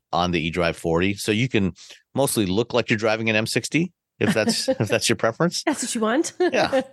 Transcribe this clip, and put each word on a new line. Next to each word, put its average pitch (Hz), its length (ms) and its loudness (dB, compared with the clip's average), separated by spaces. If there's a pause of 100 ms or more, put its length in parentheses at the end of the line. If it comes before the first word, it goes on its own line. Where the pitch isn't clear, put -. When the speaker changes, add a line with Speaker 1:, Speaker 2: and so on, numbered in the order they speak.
(120)
Speaker 1:
on 87 180 0
the 85 200 0
eDrive 85 260 -2
forty. 87 380 0
So 107 180 -2
you 117 160 0
can 98 240 0 (420)
mostly 120 320 0
look 101 260 0
like 117 160 2
you're 117 100 2
driving 110 320 0
an 107 60 2
M 110 100 2
sixty, 147 460 -2 (280)
if 214 140 2
that's, 110 340 0
Speaker 2:
<laughs> 262 120 -2
Speaker 1:
if 107 80 2
that's 113 200 0
your 113 80 2
preference. 160 480 0
Speaker 2:
That's 294 180 -2
what 240 120 -6
you 233 60 -4
want. 233 360 0
<laughs> 349 160 0
Speaker 1:
Yeah. 262 300 0 (100)